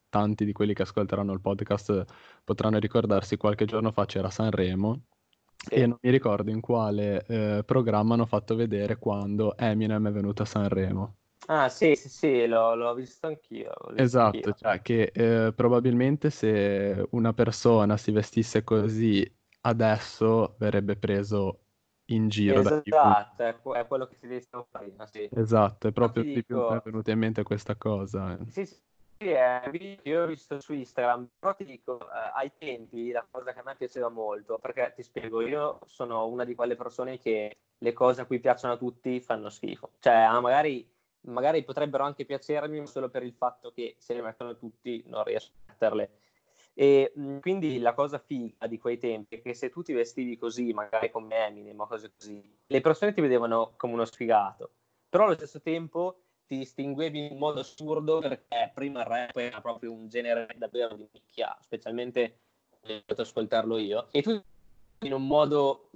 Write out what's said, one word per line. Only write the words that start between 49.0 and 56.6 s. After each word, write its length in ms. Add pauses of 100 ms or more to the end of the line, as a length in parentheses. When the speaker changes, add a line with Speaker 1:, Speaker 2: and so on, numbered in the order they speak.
Speaker 2:
è 60
che 120
se 160
tu 120
ti 100
vestivi 460
così, 340
magari 380
come 240 (120)
Eminem 340
o 60
cose 300
così, 260 (240)
le 140
persone 320
ti 80
vedevano 560
come 180
uno 100
sfigato, 640 (380)
però 160
allo 100
stesso 260
tempo 640 (240)
ti 120
distinguevi 760